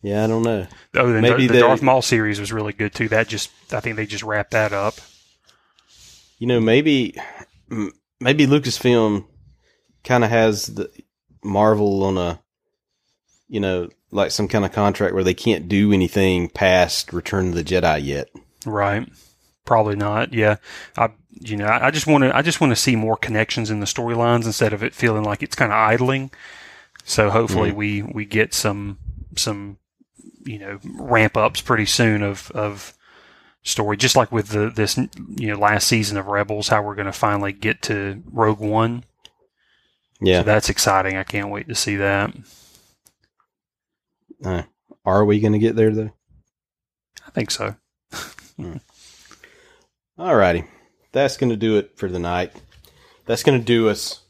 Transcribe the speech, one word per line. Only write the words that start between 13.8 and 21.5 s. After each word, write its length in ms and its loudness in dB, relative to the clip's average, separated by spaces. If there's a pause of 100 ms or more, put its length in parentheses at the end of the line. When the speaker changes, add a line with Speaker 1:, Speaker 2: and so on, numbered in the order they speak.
Speaker 1:
like, 180 0
some 160 -4
kinda 220 0
contract 440 0
where 120 0
they 100 2
can't 340 -2
do 240 4
anything 580 2
past 640 2
Return 360 -2
of 60 -4
the 100 -4
Jedi 400 0
yet. 240 -6 (360)
Speaker 2:
Right. 440 -2 (560)
Probably 320 2
not. 360 -4
Yeah. 260 2 (380)
I, 120 0 (320)
you 160 -10